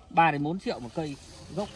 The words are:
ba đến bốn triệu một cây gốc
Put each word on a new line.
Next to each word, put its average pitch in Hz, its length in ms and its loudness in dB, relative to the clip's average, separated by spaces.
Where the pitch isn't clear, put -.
ba 160 220 6
đến 143 120 0
bốn 170 160 0
triệu 196 200 -2
một 120 160 -8
cây 151 200 -4
gốc 202 200 -2